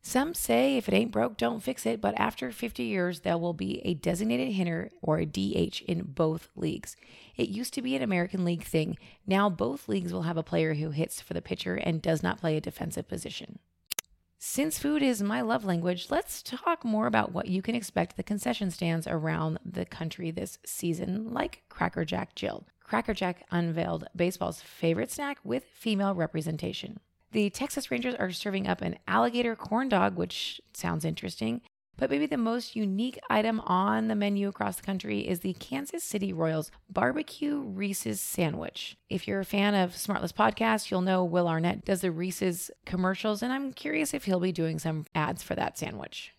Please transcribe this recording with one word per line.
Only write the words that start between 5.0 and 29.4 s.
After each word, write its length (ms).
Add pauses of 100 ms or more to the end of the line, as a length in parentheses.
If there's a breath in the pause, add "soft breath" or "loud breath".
or 160
a 80
D 300
H 260
in 220
both 520
leagues. 400 (400 loud breath)
It 140
used 240
to 80
be 120
an 80
American 440
League 180
thing. 320 (300 loud breath)
Now 240
both 400
leagues 240
will 80
have 160
a 40
player 300
who 160
hits 320
for 140
the 80
pitcher 320
and 260
does 220
not 180
play 160
a 60
defensive 460
position. 500 (880)
Since 360
food 240
is 180
my 180
love 240
language, 460
let's 320
talk 420
more 220
about 240
what 160
you 160
can 140
expect 380
at 20
the 80
concession 480
stands 340
around 580
the 200
country 480
this 340
season, 680
like 360
Cracker 360
Jack 300
Jill. 320 (160)
Cracker 320
Jack 380
unveiled 640
baseball's 440
favorite 520
snack 320
with 180 (100)
female 400
representation. 840 (320)
The 200
Texas 420
Rangers 240
are 160
serving 340
up 160
an 240
alligator 480